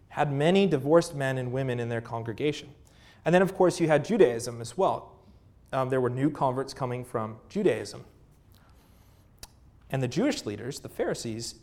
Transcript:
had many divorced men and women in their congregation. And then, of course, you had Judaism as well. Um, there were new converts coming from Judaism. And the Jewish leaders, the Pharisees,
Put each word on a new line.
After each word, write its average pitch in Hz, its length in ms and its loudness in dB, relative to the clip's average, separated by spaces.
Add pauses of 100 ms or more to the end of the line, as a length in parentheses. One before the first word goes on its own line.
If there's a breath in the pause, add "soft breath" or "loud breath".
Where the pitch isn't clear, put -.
had 143 240 -2
many 180 320 4
divorced 156 480 2
men 135 240 -4
and 123 140 -6
women 127 280 -2
in 117 80 -4
their 117 140 -4
congregation. 117 680 -6 (540 soft breath)
And 160 100 2
then, 185 100 8
of 185 120 -2
course, 180 240 4
you 165 80 2
had 147 160 4
Judaism 120 560 2
as 113 160 -12
well. 170 380 -2 (580)
Um, 131 180 -2
there 131 120 2
were 127 80 2
new 135 220 0
converts 131 420 -2
coming 123 320 -6
from 110 320 -6 (100)
Judaism. 120 580 -2 (1900 soft breath)
And 135 100 -2
the 123 60 -2
Jewish 180 400 -2
leaders, 107 320 -8
the - 100 -16
Pharisees, 120 720 -6